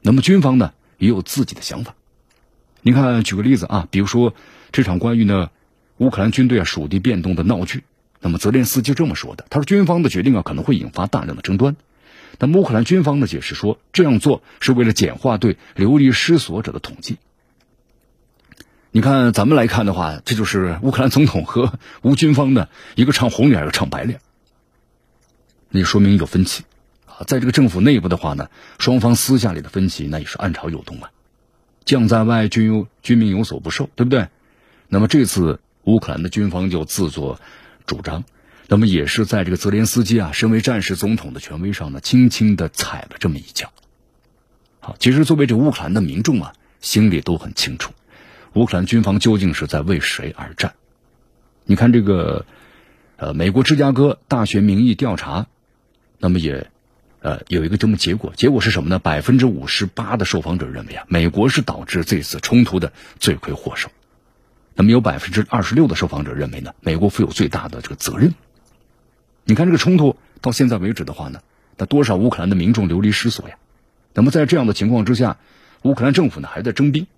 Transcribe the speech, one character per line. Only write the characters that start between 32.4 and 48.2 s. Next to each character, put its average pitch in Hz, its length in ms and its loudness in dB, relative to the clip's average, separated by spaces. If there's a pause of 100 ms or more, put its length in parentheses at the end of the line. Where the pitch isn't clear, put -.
军 110 180 2
有-， 107 220 0 (140)
军 120 160 2
民 110 120 2
有 101 140 0
所 69 160 -10
不 78 80 -8
受， 135 260 -6
对 120 100 0
不 127 60 0
对？ 117 180 0 (600)
那 98 120 0
么 104 60 2
这 135 200 4
次 82 340 -2 (240)
乌 107 160 4
克 - 120 -10
兰 69 100 -6
的 87 80 -6
军 104 180 -2
方 92 220 -4
就 82 140 -4
自 82 260 -4
作 69 300 -8 (460)
主 - 160 -8
张， 87 220 -10 (440)
那 101 80 2
么 110 100 4
也 85 200 2
是 107 200 -2
在 104 160 -2
这 85 80 -4
个 90 60 -2
泽 101 120 -4
连 104 160 0
斯 113 200 0
基 110 160 0
啊 85 120 -4
身 113 200 0
为 113 80 2
战 113 200 -2
时 95 140 -4
总 101 220 -2
统 69 160 -8
的 - 80 -14
权 80 200 -12
威 98 120 -4
上 80 180 -10
呢， 67 100 -12
轻 127 300 4
轻 107 240 2
地 85 140 -4
踩 - 340 -10
了 - 160 -20
这 - 100 -2
么 78 80 -2
一 - 60 -12 (100)
脚。 - 200 -10 (1080)
好， - 220 -16
其 123 100 4
实 147 140 4
作 160 120 2
为 143 100 2
这 117 100 0
乌 143 160 2
克 - 100 -8
兰 85 100 -4
的 107 80 2
民 82 220 -2
众 123 180 0
啊， - 120 -12 (280)
心 107 300 2
里 82 100 0
都 87 160 -2
很 - 180 -10
清 - 240 -6
楚， - 140 -10 (600)